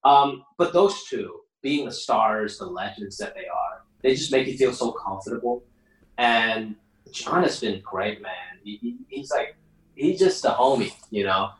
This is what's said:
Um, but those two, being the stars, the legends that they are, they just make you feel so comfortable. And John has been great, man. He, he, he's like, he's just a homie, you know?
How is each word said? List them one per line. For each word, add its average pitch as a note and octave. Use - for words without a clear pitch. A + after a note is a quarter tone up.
Um, C#3
but F3
those G3
two, G2+
being C3+
the A#2
stars, G#2+
the G2
legends F#2+
that G2
they F#2+
are, -
they C3
just -
make C3
you C3
feel C3
so A#2
comfortable. A#2+
And A2+
John -
has D3
been G2+
great, G#2
man. -
He, -
he, A#3+
he's -
like, -
he's F#3
just -
a C3
homie, B2
you G#2
know? F#2+